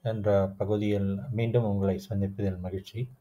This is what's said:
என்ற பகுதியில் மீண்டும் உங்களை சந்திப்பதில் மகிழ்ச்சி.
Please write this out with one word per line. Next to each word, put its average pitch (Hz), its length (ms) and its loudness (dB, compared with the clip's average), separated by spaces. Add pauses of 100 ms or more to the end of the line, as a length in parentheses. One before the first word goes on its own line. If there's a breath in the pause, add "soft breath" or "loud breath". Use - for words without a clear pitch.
என்ற 101 560 2
பகுதியில் 101 600 0 (100)
மீண்டும் 113 340 2
உங்களை 98 440 0
சந்திப்பதில் 98 500 -2
மகிழ்ச்சி. 95 520 -8 (100)